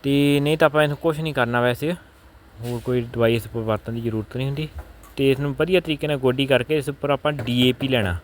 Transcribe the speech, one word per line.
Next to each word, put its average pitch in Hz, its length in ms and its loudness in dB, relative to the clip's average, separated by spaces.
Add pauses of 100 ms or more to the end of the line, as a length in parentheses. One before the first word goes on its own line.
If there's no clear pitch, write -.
ਤੇ 143 400 2
ਨਹੀਂ 151 160 0
ਤਾਂ 160 80 6
ਆਪਾਂ 151 160 4
ਇਹਨੂੰ 147 140 0
ਕੁਛ 156 240 -2
ਨਹੀਂ 160 140 -4
ਕਰਨਾ 120 260 2
ਵੈਸੇ, 123 320 0 (680)
ਹੋਰ 120 180 -6
ਕੋਈ 123 200 -2
ਦਵਾਈ 117 340 0
ਇਸ 113 120 -2
ਉੱਪਰ 117 140 -8
ਵਰਤਣ 110 320 -4
ਦੀ 117 80 -6
ਜ਼ਰੂਰਤ 110 360 -6
ਨਹੀਂ 131 100 -4
ਹੁੰਦੀ। 143 220 -6 (480)
ਤੇ 135 140 2
ਇਸ 135 100 2
ਨੂੰ 143 180 -2
ਵਧੀਆ 175 220 4
ਤਰੀਕੇ 156 260 -4
ਨਾਲ 147 100 0
ਗੋਡੀ 131 300 2
ਕਰਕੇ 131 300 2
ਇਸ 143 120 -2
ਉੱਪਰ 143 220 -6
ਆਪਾਂ 147 220 0
ਡੀ 123 360 0
ਏ 127 40 2
ਪੀ 131 160 -4
ਲੈਣਾ 104 360 0